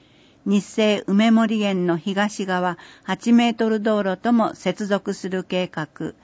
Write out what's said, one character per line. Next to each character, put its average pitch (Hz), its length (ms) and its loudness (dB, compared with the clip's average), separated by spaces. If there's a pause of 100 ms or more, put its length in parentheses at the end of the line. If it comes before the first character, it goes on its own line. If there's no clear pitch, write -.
(460)
日 196 180 2
生 214 440 0
梅 214 240 4
森 220 280 2
園 190 260 0
の 170 120 0
東 202 480 -4
側 180 320 -2 (240)
八 196 300 -2
メ 240 180 6
ー 226 40 -6
ト 226 140 0
ル 220 120 0
道 214 220 0
路 190 140 -2
と 233 160 -2
も 226 220 2
接 190 320 -4
続 196 260 -2
す 190 160 -8
る 185 140 -4
計 180 280 -4
画。 - 540 -8